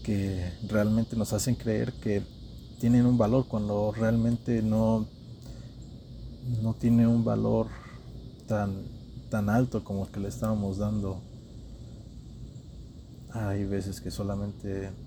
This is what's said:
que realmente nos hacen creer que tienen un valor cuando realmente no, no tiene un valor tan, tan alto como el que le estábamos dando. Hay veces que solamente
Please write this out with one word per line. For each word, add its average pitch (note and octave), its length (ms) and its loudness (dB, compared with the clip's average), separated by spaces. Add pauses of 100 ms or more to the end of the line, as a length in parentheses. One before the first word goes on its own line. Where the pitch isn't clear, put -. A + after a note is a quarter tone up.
que F#2+ 500 0 (140)
realmente G#2+ 480 4
nos G#2+ 180 0
hacen A2+ 220 2
creer A2+ 380 0
que G2+ 300 0 (560)
tienen A#2+ 260 8
un B2 120 6
valor A#2 300 4
cuando G#2 440 0
realmente A#2 720 2
no, A2 460 4 (1500)
no A2+ 120 2
tiene A#2 340 6
un A#2 160 6
valor A2+ 440 2 (800)
tan, G2+ 360 0 (460)
tan G#2 200 0
alto A#2 340 4
como G2 220 -4
el - 60 -12
que - 80 -8
le G2+ 80 -2
estábamos A2 500 0
dando. G2+ 440 -2 (2000)
Hay G2+ 320 -2
veces G2 380 -2
que F#2 100 -6
solamente G2+ 800 -4 (160)